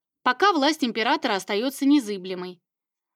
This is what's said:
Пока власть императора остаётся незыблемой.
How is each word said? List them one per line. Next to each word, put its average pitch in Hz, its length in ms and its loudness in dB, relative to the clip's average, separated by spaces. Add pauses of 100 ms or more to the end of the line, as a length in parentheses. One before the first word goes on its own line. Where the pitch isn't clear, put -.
(240)
Пока 381 300 2
власть 302 300 0
императора 233 520 0
остаётся 226 500 -4
незыблемой. 185 760 0 (540)